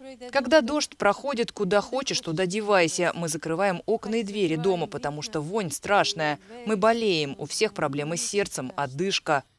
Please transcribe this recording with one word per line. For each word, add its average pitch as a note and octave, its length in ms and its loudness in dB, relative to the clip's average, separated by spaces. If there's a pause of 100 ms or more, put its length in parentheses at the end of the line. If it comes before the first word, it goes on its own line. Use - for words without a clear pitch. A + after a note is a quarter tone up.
(300)
"Когда C4 300 4
дождь C#4+ 360 0
проходит, A3+ 560 0
куда G3+ 280 2
хочешь, B3+ 400 -2
туда E3+ 260 -2
девайся. F3+ 680 2
Мы E3+ 140 -4
закрываем E3+ 580 -2
окна G#3+ 300 -2
и A#3 80 0
двери G3 320 0
дома, E3+ 320 0
потому D3 340 -6
что D#3 180 -6
вонь F3+ 300 -4
страшная. D#3+ 680 2 (280)
Мы A3 100 0
болеем, G3 640 2
у D3 80 -8
всех G#3+ 260 -2
проблемы D3 460 -2
с - 100 -4
сердцем, F#3+ 480 -4
одышка". C#3+ 680 -2 (140)